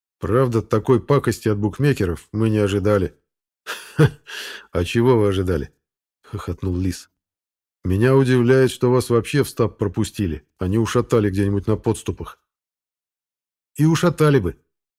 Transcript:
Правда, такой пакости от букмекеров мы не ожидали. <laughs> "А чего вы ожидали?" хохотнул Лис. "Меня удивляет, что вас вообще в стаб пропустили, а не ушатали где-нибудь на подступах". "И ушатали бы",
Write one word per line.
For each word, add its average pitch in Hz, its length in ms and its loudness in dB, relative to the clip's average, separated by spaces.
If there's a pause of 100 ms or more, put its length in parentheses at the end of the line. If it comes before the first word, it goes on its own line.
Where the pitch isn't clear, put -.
(200)
Правда, 113 420 0
такой 113 380 0
пакости - 480 -2
от 107 120 0
букмекеров 104 720 -2
мы 110 180 0
не 107 80 0
ожидали. 101 580 0 (840)
<laughs> - 720 -2
"А 87 120 -2
чего 117 360 2
вы 104 100 2
ожидали?" 92 420 -2 (520)
хохотнул 92 520 -8
Лис. 90 340 -6 (760)
"Меня 107 320 2
удивляет, 127 560 4
что 123 200 -2
вас 127 180 0
вообще 120 340 0
в - 60 -4
стаб - 280 -4
пропустили, 95 720 -4 (100)
а 95 100 -4
не 98 100 0
ушатали 113 520 0
где-нибудь 98 380 -2
на 107 100 0
подступах". - 600 -6 (1400)
"И 147 100 2
ушатали 156 540 2
бы", 90 180 -4 (420)